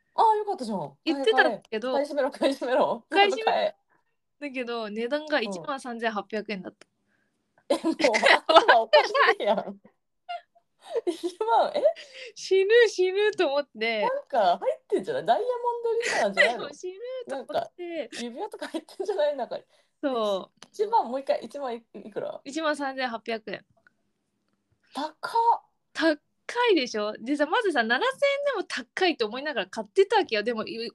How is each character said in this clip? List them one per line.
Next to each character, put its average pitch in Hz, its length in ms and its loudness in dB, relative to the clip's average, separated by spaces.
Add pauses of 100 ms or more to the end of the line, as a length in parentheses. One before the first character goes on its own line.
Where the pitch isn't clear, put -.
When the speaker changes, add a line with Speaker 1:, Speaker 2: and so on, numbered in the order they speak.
(140)
Speaker 1:
あ - 80 2 (100)
あ、 427 40 4
よ 427 100 -2
か 403 80 -4
っ - 40 -6
た 262 80 -10
じ 220 60 -6
ゃ 208 40 -2
ん。 180 40 -4
Speaker 2:
売 269 420 -4
っ 269 40 -2
て 440 60 6
た 403 100 4
ん 311 100 4
だ 190 80 -8
け - 200 -8
ど、 254 140 -4
Speaker 1:
買 277 100 0
え、 - 20 -2
買 294 80 -10
え。 - 0 -
買 - 0 -
い - 0 -
占 - 20 -8
め 285 60 0
ろ、 262 100 0
買 302 200 0
い - 20 -4
占 277 140 -6
め 247 80 0
ろ。 233 340 0
Speaker 2:
買 392 200 4
い - 20 0
占 - 40 -2
め、 - 20 -6
Speaker 1:
全 453 80 -8
部 - 60 4
買 - 120 0
え。 - 120 -4 (640)
Speaker 2:
だ 285 120 -8
け 254 120 -6
ど、 233 280 -6
値 226 160 -6
段 294 180 -4
が 294 160 0
一 196 200 -6
万 269 180 -6
三 233 200 -10
千 226 120 0
八 202 180 -6
百 214 220 -6
円 190 100 -6
だ 208 80 -12
っ - 40 -14
た。 - 140 -20 (880)
Speaker 1:
う - 20 -2
ん。 - 20 -8
え、 - 40 -8
も 330 60 2
う 320 40 0 (540)
頭 339 340 8
お 440 60 -2
か 605 160 8
し - 80 -4 (280)
い - 40 -4
や 214 120 2
ん。 - 260 -6
<laughs> - 1300 -12
一 349 320 -6
万、 440 340 2
え？ - 80 0 (540)
Speaker 2:
死 381 280 2
ぬ、 403 80 2 (160)
死 370 240 0
ぬ 415 200 2
と 370 160 0
思 277 140 0
っ 285 60 -14 (120)
て。 220 220 0
Speaker 1:
な 202 60 2
ん 539 200 -4
か 196 320 4
入 605 180 -2
っ - 100 -20
て 370 140 0
ん - 20 -12
じ 170 60 -6
ゃ 139 60 -4
な 131 60 -2
い？ 160 40 -12
ダ 226 100 4
イ 320 60 0
ヤ 494 60 -2
モ 494 60 -2 (180)
ン 480 120 -6
ド 466 100 -2
リ 440 40 0
ン 466 40 0
グ - 200 -2
な 214 80 0
ん - 40 -4
じ - 80 2
ゃ - 40 8
な 466 60 2
い - 80 -6
の？ 285 100 -10
Speaker 2:
<laughs> - 40 -14
死 370 180 -12
ぬ 381 80 -18 (280)
と - 100 -8
思 226 60 -10
っ - 40 -16
て。 302 60 -10
Speaker 1:
な - 80 0
ん - 40 -8
か - 60 -18 (520)
指 240 160 -12
輪 427 100 -8
と 415 100 -16
か 294 80 -10
入 - 140 -8
っ - 20 -20
て - 200 -12
ん - 20 -6
じ 415 60 -4
ゃ 381 40 -4
な 294 160 0
い？ - 40 -8
な 247 100 -6
ん - 40 -14
か。 170 100 -10 (440)
Speaker 2:
そ 214 520 -2
う。 - 160 -20
Speaker 1:
一 415 140 -2
万、 403 240 2
も 254 80 -4
う - 40 -4
一 - 20 -18
回、 294 180 0
一 240 160 -14
万 262 160 -6
い 233 80 -10
く 208 380 -14
ら？ - 240 -10
Speaker 2:
一 285 180 -8
万 302 140 -2
三 277 200 -6
千 262 140 -4
八 226 100 -8
百 220 320 -8
円。 - 140 -12 (1300)
Speaker 1:
高 285 140 -6
っ。 311 40 -12 (800)
Speaker 2:
高 302 240 2 (560)
い 370 40 6
で 254 120 0
し 220 100 -8
ょ？ 208 220 -4
で 262 160 -2
さ、 285 100 0
ま 381 160 0
ず 392 120 0
さ、 254 100 2
七 247 220 0
千 523 80 0 (260)
円 571 60 -6
で 494 160 -2
も - 20 -8
高 - 440 -4
い 320 100 0
と 220 100 -2
思 220 100 -8
い 269 60 -8
な 302 100 -6
が 226 80 -2
ら 180 60 -6
買 226 160 -8
っ - 40 -12
て 381 180 4
た 440 120 2
わ 370 60 4
け 220 140 -2
よ。 208 60 0
で 240 100 -2
も、 220 100 -6
い-、 226 320 -8